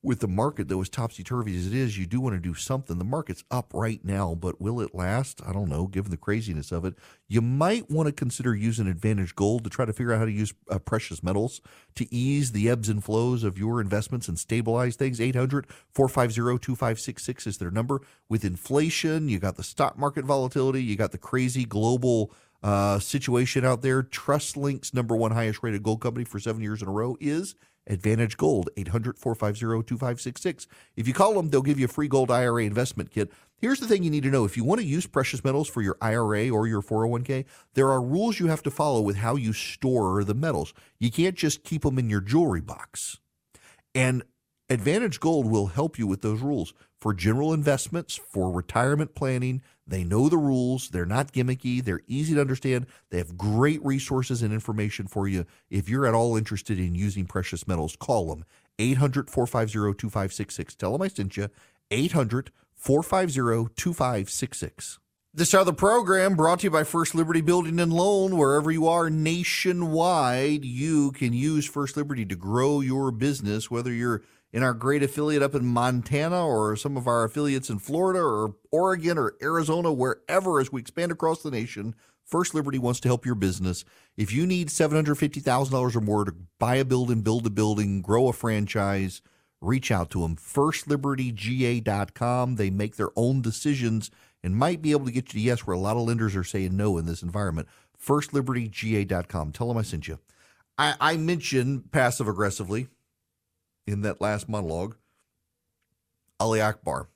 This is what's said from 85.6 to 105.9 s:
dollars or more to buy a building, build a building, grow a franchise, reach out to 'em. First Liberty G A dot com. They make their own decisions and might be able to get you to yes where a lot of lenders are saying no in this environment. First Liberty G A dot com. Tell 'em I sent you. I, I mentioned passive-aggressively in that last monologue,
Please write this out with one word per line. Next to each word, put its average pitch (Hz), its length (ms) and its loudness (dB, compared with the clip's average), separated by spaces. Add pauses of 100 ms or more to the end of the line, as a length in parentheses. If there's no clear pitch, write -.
dollars 123 200 2
or 120 60 2
more 104 240 2
to 92 100 -4 (240)
buy 120 180 2
a 135 100 2
building, 127 340 2
build 113 260 0
a 110 40 0
building, 104 500 2
grow 117 280 4
a 120 40 2
franchise, 98 880 -2 (400)
reach 123 300 0
out 90 220 2
to 87 120 0
'em. 82 120 -2
First - 520 0
Liberty 135 420 0
G 120 360 -2
A 120 140 0
dot 101 340 -2
com. 123 420 0
They 101 140 2
make 101 260 -2
their 104 200 0
own 127 260 2
decisions 113 680 0 (320)
and 92 140 0
might 156 240 2
be 151 120 2
able 139 120 2
to 123 80 -4
get 127 140 -2
you - 140 -4
to 107 40 2
yes 120 220 0
where 92 100 -2
a - 20 -2
lot 104 200 0
of 120 60 0
lenders 113 300 2
are 95 80 0
saying 95 320 -2
no 101 220 2
in 82 80 -2
this 82 180 -4
environment. 85 460 -4 (300)
First 147 340 0
Liberty 123 340 0
G 110 300 -2
A 101 80 2
dot 90 240 -2
com. 76 240 -4
Tell 120 180 -4
'em 120 60 0
I 113 60 0
sent 90 260 -6
you. 78 100 -10 (600)
I, 147 200 2
I 160 200 4
mentioned 139 720 0
passive-aggressively 107 960 0 (960)
in 104 180 -2
that 104 180 -4
last 104 300 -2
monologue, 95 460 -4 (1400)